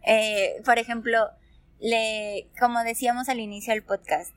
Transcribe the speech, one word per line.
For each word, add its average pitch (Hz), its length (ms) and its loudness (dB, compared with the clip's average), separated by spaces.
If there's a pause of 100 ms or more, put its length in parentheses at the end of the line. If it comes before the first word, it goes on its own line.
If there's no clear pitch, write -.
Eh, 214 600 2
por 233 140 6
ejemplo, 233 500 0 (520)
le, 220 680 -2 (100)
como 240 260 2
decíamos 240 440 -2
al 247 120 -2
inicio 208 340 -6
del 214 100 -4
podcast 180 520 -4